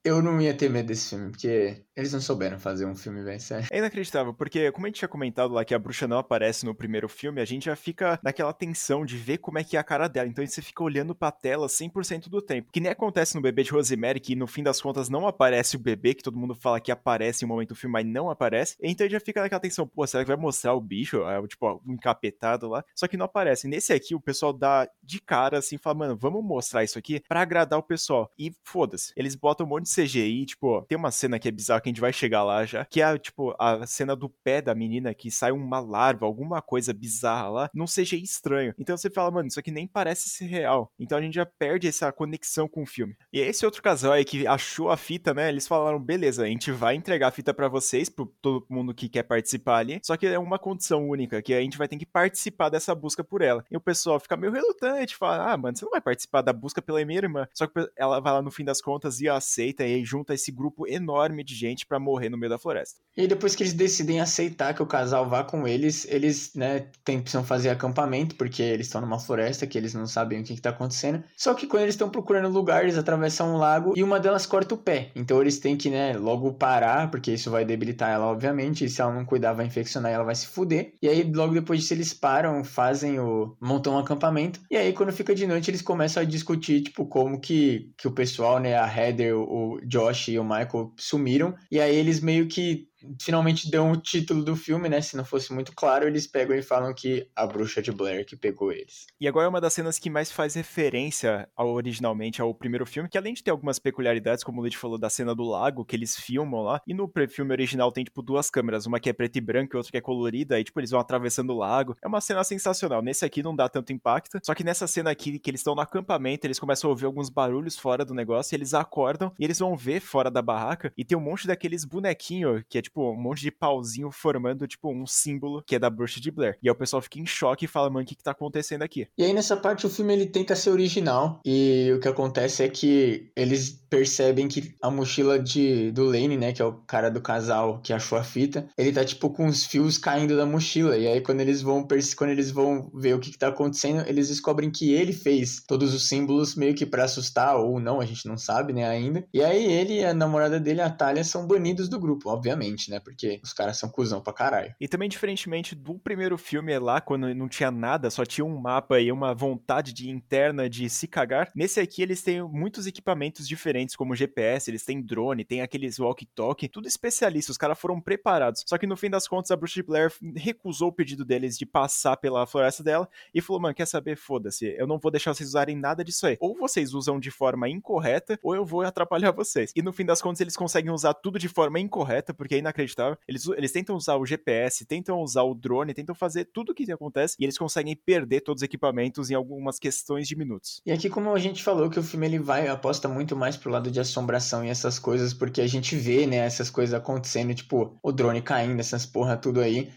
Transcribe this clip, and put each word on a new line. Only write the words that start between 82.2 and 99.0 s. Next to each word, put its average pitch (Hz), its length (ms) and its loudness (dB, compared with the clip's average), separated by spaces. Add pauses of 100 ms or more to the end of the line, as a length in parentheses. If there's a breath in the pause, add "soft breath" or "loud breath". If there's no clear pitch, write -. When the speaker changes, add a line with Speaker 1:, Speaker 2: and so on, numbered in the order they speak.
Speaker 1:
fazem 135 560 0
o, 113 420 0
montam 135 340 0
um 139 40 2
acampamento. 151 640 0 (100)
E - 60 2
aí, 185 160 4
quando 196 200 2
fica 202 220 0
de 190 120 2
noite, 170 240 0
eles 180 120 -2
começam 165 400 2
a 165 40 2
discutir, 160 560 2
tipo, - 240 -6
como 135 340 2
que, 139 580 2
que - 80 -4
o 123 60 0
pessoal, 127 460 2
né, 123 200 2
a 117 80 4
Heather, 117 500 2
o 113 480 -2
Josh 120 440 2
e 113 100 0
o 113 60 2
Michael 113 540 -2
sumiram. 147 560 2 (160 loud breath)
E 151 100 4
aí 147 160 6
eles 156 240 4
meio 160 280 4
que 165 420 -2 (300)
finalmente 160 480 2
dão 160 220 4
o 165 60 4
título 165 480 0
do 160 100 0
filme, 160 340 -2
né? 147 120 2
Se 151 160 -6
não 131 80 -4
fosse 135 280 -4
muito 131 220 -6
claro, 143 320 4
eles 151 180 0
pegam 131 320 2
e 135 60 0
falam 127 320 0
que 127 400 -2
a 110 100 0
bruxa 107 380 -2
de 123 80 -4
Blair 98 340 -2
que - 120 -16
pegou 98 340 -2
eles. - 360 -10 (140)